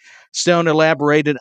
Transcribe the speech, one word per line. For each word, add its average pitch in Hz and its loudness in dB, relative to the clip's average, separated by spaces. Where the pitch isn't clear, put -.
Stone 170 -2
elaborated 151 0